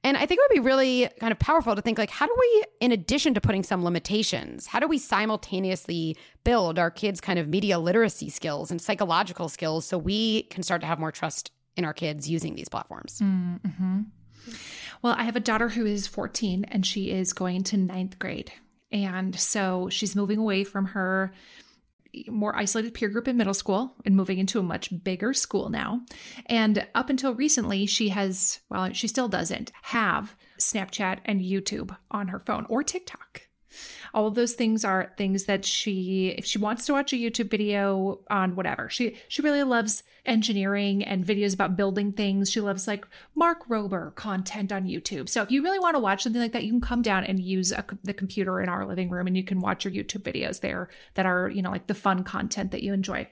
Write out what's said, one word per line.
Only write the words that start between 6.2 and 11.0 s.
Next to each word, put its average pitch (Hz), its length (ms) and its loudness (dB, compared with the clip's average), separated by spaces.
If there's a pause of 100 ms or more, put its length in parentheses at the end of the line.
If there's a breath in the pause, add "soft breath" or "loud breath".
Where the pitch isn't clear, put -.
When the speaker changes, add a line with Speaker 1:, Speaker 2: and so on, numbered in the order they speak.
Speaker 1:
build 185 360 2
our 170 120 4
kids' 196 300 -4
kind 180 180 0
of 156 80 0
media 190 320 2
literacy 180 500 2
skills 151 420 -6
and 170 100 -4
psychological 180 680 0
skills 160 380 -4
so 185 140 -2
we 208 440 0
can - 200 -8
start 175 180 -2
to 143 60 -6
have 160 120 -2
more 160 120 -2